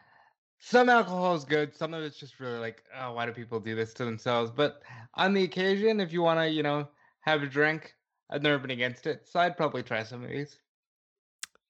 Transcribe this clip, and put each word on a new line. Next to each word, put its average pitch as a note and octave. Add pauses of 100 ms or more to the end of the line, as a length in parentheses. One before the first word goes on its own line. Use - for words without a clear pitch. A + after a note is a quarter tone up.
(600)
some B3
alcohol F3+
is D3
good. D3+
Some D#3+
of D#3+
it's D3
just C3+
really B2
like, A2+ (160)
"Oh, B2+
why A#2
do A#2
people A#2
do A2
this A2+
to B2+
themselves?" A#2
But C#3+ (340)
on F#3+
the G3
occasion, G3
if E3+
you F3
wanna, E3
you D#3
know, D3 (320)
have D#3
a C#3+
drink, D3+ (360)
I've C#3+
never D3
been C3
against B2
it, -
so F3
I'd F3
probably C#3
try A2+
some B2
of -
these. C#3+ (1120)